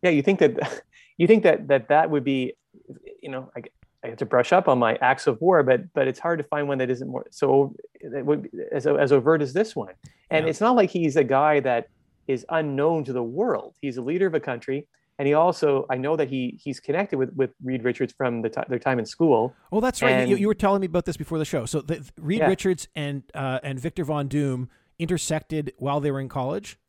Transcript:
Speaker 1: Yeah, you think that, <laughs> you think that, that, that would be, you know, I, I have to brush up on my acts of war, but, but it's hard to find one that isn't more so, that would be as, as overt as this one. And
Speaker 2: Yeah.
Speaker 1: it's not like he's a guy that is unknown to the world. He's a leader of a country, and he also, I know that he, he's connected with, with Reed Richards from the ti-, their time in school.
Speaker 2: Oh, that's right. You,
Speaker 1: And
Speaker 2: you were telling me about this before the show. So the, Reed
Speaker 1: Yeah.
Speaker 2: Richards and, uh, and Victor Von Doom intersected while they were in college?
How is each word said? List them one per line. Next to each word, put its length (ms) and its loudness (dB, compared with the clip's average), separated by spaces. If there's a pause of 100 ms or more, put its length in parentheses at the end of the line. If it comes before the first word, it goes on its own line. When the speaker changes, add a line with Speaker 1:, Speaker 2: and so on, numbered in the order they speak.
Speaker 1:
Yeah, 80 2
you 120 4
think 180 2
that, 440 2 (160)
<laughs> 180 -20
you 100 4
think 160 8
that, 240 2
that, 220 2
that 200 4
would 140 0
be, 320 -2 (640)
you 80 -14
know, 260 -12
I, 60 -12 (420)
I 60 -10
have 80 -14
to 80 -4
brush 280 2
up 140 6
on 120 4
my 220 2
acts 260 2
of 140 0
war, 220 4
but, 300 2
but 140 0
it's 120 -4
hard 200 -2
to 60 -6
find 220 -4
one 120 -2
that 100 -2
isn't 180 -4
more 240 -10
so, 440 2 (360)
that 140 -6
would 180 0
be 60 -14 (220)
as, 160 -2
as 240 2
overt 300 4
as 120 -4
this 220 -2
one. 180 -8 (360)
And 160 0
Speaker 2:
Yeah. 40 0
Speaker 1:
it's 120 -4
not 140 4
like 140 4
he's 260 0
a 80 6
guy 380 4
that 260 -2 (400)
is 220 -4
unknown 560 0
to 80 -8
the 100 -2
world. 580 -4
He's 160 -6
a 40 -8
leader 260 -2
of 80 -2
a 40 2
country, 480 -6 (300)
and 100 -2
he 60 4
also, 560 2
I 80 -2
know 180 -2
that 140 -2
he, 340 -6
he's 160 -8
connected 380 -4
with, 160 -2
with 160 0 (140)
Reed 200 -6
Richards 320 -4
from 280 -4
the 60 -2
ti-, 200 -8
their 80 -4
time 220 -2
in 80 -4
school. 440 2 (200)
Speaker 2:
Oh, 100 0
that's 220 -2
right. 240 2
You, 60 2
Speaker 1:
And 80 0
Speaker 2:
you 60 2
were 60 2
telling 280 2
me 40 -4
about 200 -2
this 120 -6
before 220 -6
the 60 -2
show. 200 -4
So 160 -4
the, 260 -8 (120)
Reed 220 -2
Speaker 1:
Yeah. 60 4
Speaker 2:
Richards 480 0
and, 280 -6 (100)
uh, 300 -4
and 160 -8
Victor 240 -6
Von 240 -2
Doom 420 -2 (300)
intersected 760 -4
while 240 -2
they 100 0
were 80 -4
in 100 -8
college? 480 -6 (120)